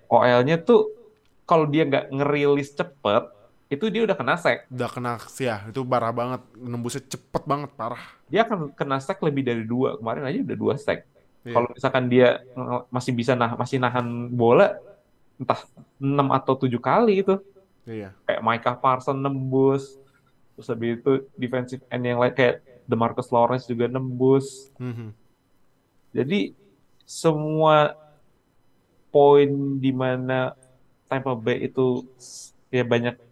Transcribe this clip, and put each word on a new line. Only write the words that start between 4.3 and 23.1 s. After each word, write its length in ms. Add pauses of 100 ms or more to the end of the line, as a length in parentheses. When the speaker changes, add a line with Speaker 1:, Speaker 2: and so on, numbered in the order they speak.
Speaker 1:
sack. 320
Speaker 2:
Udah 240
kena, 200 (280)
ya, 300
itu 160
parah 260
banget, 300 (100)
nembusnya 560
cepet 400
banget, 240
parah. 300 (260)
Speaker 1:
Dia 160
akan 320
kena 240
sack 240
lebih 160
dari 240
dua, 320
kemarin 300
aja 160
udah 160
dua 180
sack. 300 (400)
Speaker 2:
Iya. 80
Speaker 1:
Kalau 160
misalkan 420
dia 300 (100)
nge-, 380
masih 240
bisa 180
nah-, 240
masih 240
nahan 480
bola, 480 (640)
entah 240 (320)
enam 380
atau 260
tujuh 220
kali 420
itu. 160 (480)
Speaker 2:
Iya. 240 (160)
Speaker 1:
Kayak 160
Micah 320
Parsons 400
nembus, 800 (600)
terus 120
habis 320
itu 120 (240)
defensive 520
end 160
yang 160
lain 160
kayak 240 (240)
DeMarcus 480